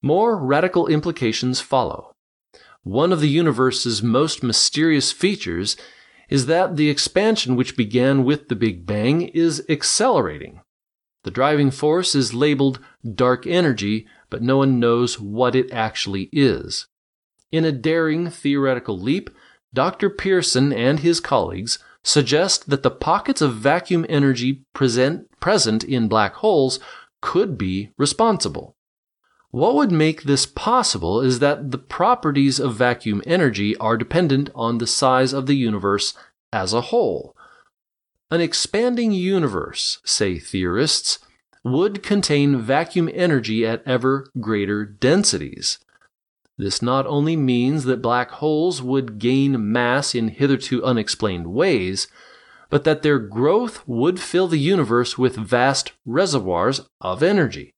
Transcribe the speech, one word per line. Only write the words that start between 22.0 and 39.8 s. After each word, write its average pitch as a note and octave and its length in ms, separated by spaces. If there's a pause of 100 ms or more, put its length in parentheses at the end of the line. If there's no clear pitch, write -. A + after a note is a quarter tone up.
suggest D3 680
that C#3 140
the B2+ 80
pockets - 500
of C3+ 140
vacuum E3 520
energy C3+ 560 (100)
present, C3 540 (120)
present A#2 440
in A#2+ 240
black G#2 280
holes D3+ 440 (420)
could F3 360
be F#2+ 400
responsible. C#3+ 760 (760)
What E3+ 240
would C#4+ 180
make D#3 320
this C#3 220
possible A2 760
is B2+ 180
that C#3+ 320
the - 80
properties D3 800
of B2+ 160
vacuum A#2 500
energy A2 520
are A2 200
dependent C#3 560
on A#2 240
the A2+ 80
size B2+ 480
of C3+ 140
the C#3+ 80
universe G#2 580 (380)
as G2 200
a A#2 100
whole. C3+ 540 (960)
An E3 120
expanding A3+ 720
universe, F3+ 920